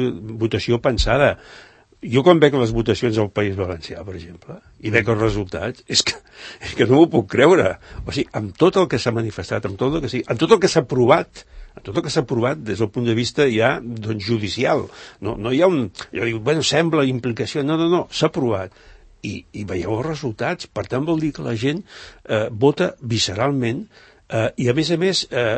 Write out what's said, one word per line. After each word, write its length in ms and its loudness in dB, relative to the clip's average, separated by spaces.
votació 380 0
pensada. 560 2
Jo 220 2
quan 160 8
veig 180 6
les 160 2
votacions 460 0
al 100 0
País 240 -2
Valencià, 480 -6
per 140 -12
exemple, 400 -18
i 80 -4
veig 160 2
els 140 2
resultats, 640 -2
és 160 0
que, 140 -6
és 80 -10
que 140 4
no 100 6
m'ho 120 8
puc 200 2
creure. 460 4
O 80 -10
sigui, 240 -2
amb 240 -6
tot 220 4
el 100 0
que 80 0
s'ha 160 -2
manifestat, 540 -4
amb 100 -10
tot 160 0
el 80 -4
que 80 -6
sigui, 160 -4
amb 140 -4
tot 140 4
el 80 4
que 80 2
s'ha 120 2
aprovat, 640 2
amb 120 -20
tot 100 -10
el 100 -2
que 80 -6
s'ha 120 2
aprovat 420 -2
des 160 -4
del 80 -2
punt 160 -2
de 100 2
vista 320 0
ja, 320 2
doncs, 460 -8
judicial. 600 -2
No, 160 -6
no 140 -4
hi 100 4
ha 80 6
un... 140 0
Jo 160 -4
dic, 160 -4
«Bueno, 240 0
sembla 400 2
implicació». 560 -4
No, 160 0
no, 120 0
no, 200 2
s'ha 220 0
aprovat. 420 -2
I, 140 -8
i 80 -8
veieu 320 -4
els 140 -4
resultats. 580 -6
Per 240 -8
tant, 160 -2
vol 160 0
dir 140 -2
que 80 -8
la 100 -2
gent, 300 -2
eh, 240 0
vota 480 2
visceralment, 840 -2
eh, 140 2
i 60 4
a 40 2
més 160 0
a 80 2
més, 220 0
eh, 120 -2